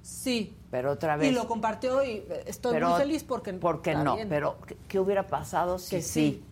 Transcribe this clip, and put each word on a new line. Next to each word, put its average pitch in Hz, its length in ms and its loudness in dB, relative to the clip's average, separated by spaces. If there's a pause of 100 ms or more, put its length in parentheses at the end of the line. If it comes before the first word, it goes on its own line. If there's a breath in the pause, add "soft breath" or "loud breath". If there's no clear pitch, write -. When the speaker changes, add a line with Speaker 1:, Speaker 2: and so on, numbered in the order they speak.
Speaker 1:
sí. 233 520 -2 (160)
Speaker 2:
Pero 127 220 0
otra 151 240 0
vez. 262 140 4
Speaker 1:
Y 254 40 4
lo 226 140 0
compartió 233 560 0
y, 220 140 -4 (100)
eh, 156 180 -6
estoy - 280 -2
Speaker 2:
Pero, - 160 4
Speaker 1:
muy - 100 4
feliz 285 240 0
porque 214 300 -4
Speaker 2:
¿por 165 280 0
qué 170 100 2
Speaker 1:
está 151 120 2
Speaker 2:
no? 123 120 4
Speaker 1:
bien. 208 120 -6
Speaker 2:
Pero, 147 380 0
¿qué, - 100 -14 (100)
qué 190 140 0
hubiera 190 260 2
pasado 165 520 0
si 185 180 -6
Speaker 1:
Que 165 60 0
Speaker 2:
sí? - 80 -6
Speaker 1:
sí. 151 420 2